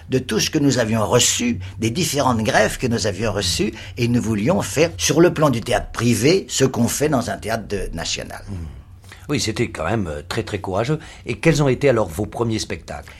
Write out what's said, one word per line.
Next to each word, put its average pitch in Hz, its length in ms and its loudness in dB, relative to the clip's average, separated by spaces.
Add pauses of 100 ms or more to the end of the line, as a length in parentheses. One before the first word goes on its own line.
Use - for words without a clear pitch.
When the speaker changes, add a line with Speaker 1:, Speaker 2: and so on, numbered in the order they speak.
(100)
Speaker 1:
de 127 80 2
tout 180 220 -2
ce 160 100 0
que - 80 0
nous 139 220 4
avions 110 260 2
reçu, 117 540 2 (200)
des 113 120 0
différentes 123 500 0
greffes - 380 2
que 131 80 0
nous 113 180 0
avions 104 260 -2
reçues, 95 400 0 (260)
et 120 100 0
nous 120 140 2
voulions 113 420 2
faire, 160 340 2
sur 147 240 4
le 175 100 6
plan 151 200 2
du 117 100 0
théâtre 107 300 -2
privé, 120 580 4
ce - 160 2
qu'on 120 220 2
fait 143 220 0
dans 117 200 0
un 101 80 -4
théâtre 104 300 -6
de, 92 260 -4
national. - 560 -8
Speaker 2:
Hmm. 104 40 -10 (760)
Oui, 147 100 0
c'était 110 320 -2
quand - 140 -4
même, 101 220 0
euh, 73 200 -6
très, - 160 -4
très 95 180 -6
courageux. 120 380 -2 (260)
Et 120 140 -6
quels 151 240 4
ont 143 40 4
été 135 220 4
alors 113 180 4
vos 90 200 -4
premiers 113 320 -2
spectacles ? 82 600 -10